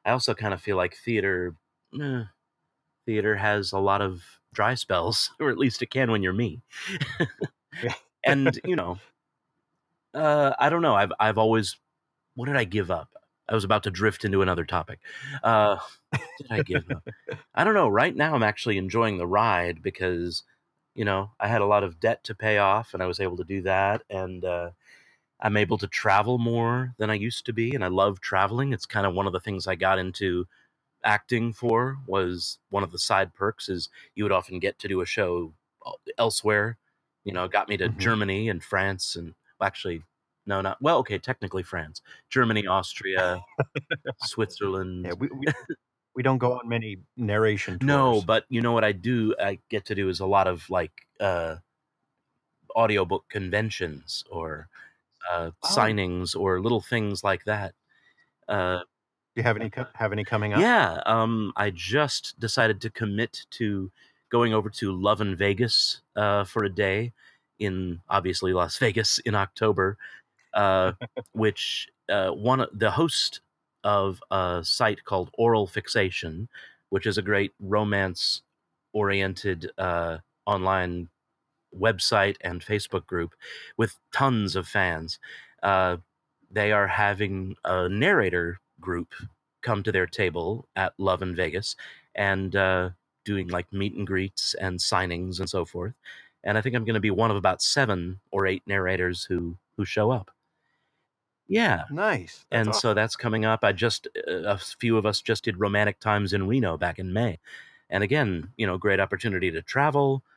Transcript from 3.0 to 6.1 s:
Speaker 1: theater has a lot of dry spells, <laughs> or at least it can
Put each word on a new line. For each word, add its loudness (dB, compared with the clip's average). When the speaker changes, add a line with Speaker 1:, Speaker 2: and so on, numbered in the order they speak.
Speaker 1:
theater 2
has 0
a -2
lot 2
of -8
dry 2
spells, 0
<laughs> -18
or 2
at -2
least 0
it -6
can 0